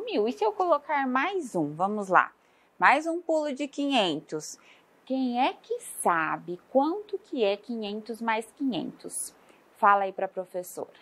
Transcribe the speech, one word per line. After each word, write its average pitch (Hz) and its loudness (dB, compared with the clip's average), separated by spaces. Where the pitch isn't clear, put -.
mil. 254 0
E - -4
se - -2
eu 415 2
colocar 302 0
mais 269 -2
um? 151 -2
Vamos 196 -2
lá. 165 6
Mais 247 6
um 330 -4
pulo 311 0
de 277 -6
quinhentos. 190 -2
Quem 254 -2
é 349 0
que 480 -8
sabe 165 0
quanto 349 0
que 294 -2
é 208 2
quinhentos 220 -8
mais 226 -2
quinhentos? - -6
Fala 202 6
aí 190 -4
pra 190 -4
professora. 180 -8